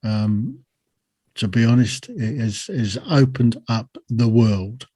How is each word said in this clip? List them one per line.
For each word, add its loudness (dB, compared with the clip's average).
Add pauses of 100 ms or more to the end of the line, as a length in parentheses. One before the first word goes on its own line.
Um, -2 (760)
to -6
be 2
honest, 2
it -6
has, -4
has -4 (120)
opened 2
up -6 (120)
the 0
world. 0